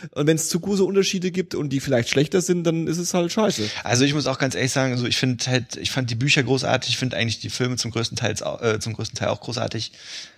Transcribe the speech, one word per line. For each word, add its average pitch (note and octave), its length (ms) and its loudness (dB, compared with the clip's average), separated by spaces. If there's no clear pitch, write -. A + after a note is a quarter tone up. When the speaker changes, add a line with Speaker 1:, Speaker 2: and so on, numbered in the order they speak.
Speaker 1:
Ja. E3 80 -10
Speaker 2:
Und D3 160 -2
wenn's D#3+ 200 4
zu F3+ 120 0
große F#3+ 240 2
Unterschiede F#3+ 480 2
gibt F3+ 240 -4
und C#3+ 140 -2
die C3+ 100 0
vielleicht B2 300 0
schlechter D#3 320 4
sind, F3 240 0
dann D#3+ 200 2
ist D#3+ 140 -2
es F3 160 -2
halt F3 160 2
scheiße. G3 320 2
Speaker 1:
Also B2 220 4
ich C#3+ 80 4
muss C#3+ 140 0
auch C3 100 -2
ganz C3+ 160 0
ehrlich B2 180 0
sagen, C3 260 0
so B2 100 0
ich A2+ 100 0
find B2+ 300 0
halt, B2+ 300 0
ich D#2 120 -4
fand B2+ 220 -2
die A#2+ 40 -2
Bücher B2 280 4
großartig, B2+ 480 2
ich - 60 -2
find B2+ 180 -2
eigentlich A2 240 0
die - 100 -8
Filme B2 280 0
zum A#2 120 -2
größten A2+ 260 -2
Teils A2 280 -2
au-, - 180 -4
äh, G#2+ 180 2
zum A2 140 -6
größten A2 240 -8
Teil G#2+ 120 0
auch A#2 120 -2
großartig. A2+ 520 -6